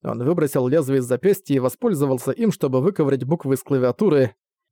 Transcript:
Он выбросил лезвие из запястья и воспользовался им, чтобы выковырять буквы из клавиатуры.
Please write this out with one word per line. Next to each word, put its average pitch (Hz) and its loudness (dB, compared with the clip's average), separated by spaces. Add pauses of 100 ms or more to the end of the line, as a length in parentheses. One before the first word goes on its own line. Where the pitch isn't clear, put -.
Он 117 -6
выбросил 147 0
лезвие 135 2
из 123 -4
запястья 139 0
и 131 2
воспользовался 135 -2
им, 220 0
чтобы 131 -2
выковырять 143 0
буквы 135 -2
из - -8
клавиатуры. 131 2 (360)